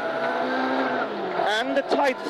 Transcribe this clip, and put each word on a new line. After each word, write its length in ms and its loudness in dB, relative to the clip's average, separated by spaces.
and 300 0
a 60 4
tight 340 2